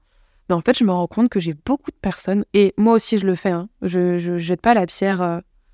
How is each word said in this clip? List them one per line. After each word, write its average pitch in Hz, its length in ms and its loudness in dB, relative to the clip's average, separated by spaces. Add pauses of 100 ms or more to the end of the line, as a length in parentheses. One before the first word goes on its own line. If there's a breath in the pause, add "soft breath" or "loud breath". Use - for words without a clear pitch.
(480)
Mais 185 60 2
en 170 60 0
fait, - 180 2
je - 60 4
me 196 80 2
rends 180 140 0
compte 233 220 0
que 202 120 -2
j'ai 165 140 -6
beaucoup - 360 -6
de - 60 -20
personnes, 196 560 -4
et 196 240 4
moi 226 180 4
aussi 220 240 0
je 190 80 -2
le 185 80 2
fais, 190 160 -4
hein. 175 180 -4 (140)
Je, 180 360 0
je 175 180 -4
jette 170 240 -4
pas 233 140 2
la 190 120 2
pierre, 190 360 -2
euh, 170 180 -4 (340)